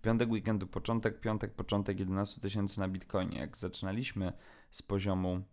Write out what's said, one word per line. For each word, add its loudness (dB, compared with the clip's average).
Piątek 6
weekendu, 2
początek, 0
piątek, -2
początek 0
jedenastu -2
tysięcy -2
na 2
Bitcoinie. -2
Jak -6
zaczynaliśmy -2
z -8
poziomu 2